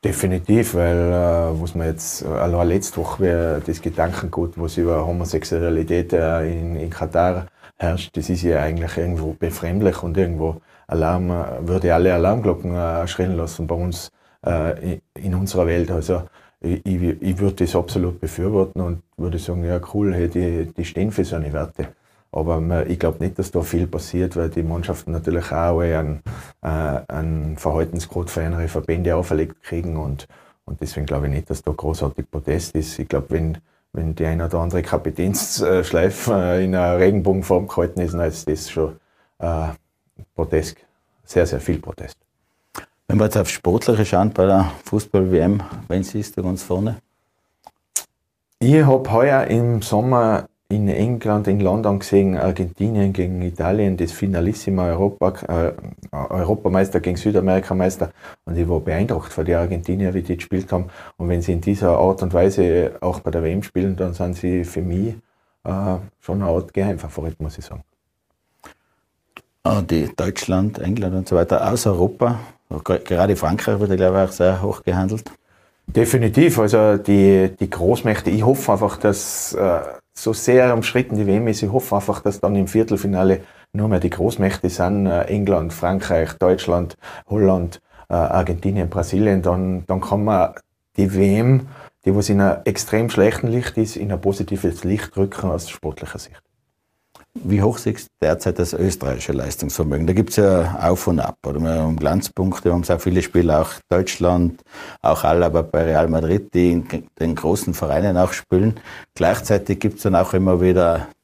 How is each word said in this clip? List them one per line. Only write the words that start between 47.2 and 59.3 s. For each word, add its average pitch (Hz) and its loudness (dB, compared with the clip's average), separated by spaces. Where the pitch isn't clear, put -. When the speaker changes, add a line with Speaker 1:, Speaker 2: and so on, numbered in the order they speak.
Speaker 1:
Ich 147 6
hab 131 4
heuer 135 4
im 117 2
Sommer 117 2
in 104 0
England, 107 0
in 98 2
London 101 2
gesehen, 98 4
Argentinien 95 0
gegen 92 -2
Italien, 92 0
das 82 -2
Finalissima 92 0
Europa, 95 0
äh, 82 0
Europameister 95 0
gegen 90 -2
Südamerikameister. 92 0
Und 82 -4
ich 85 2
war 82 0
beeindruckt 87 -2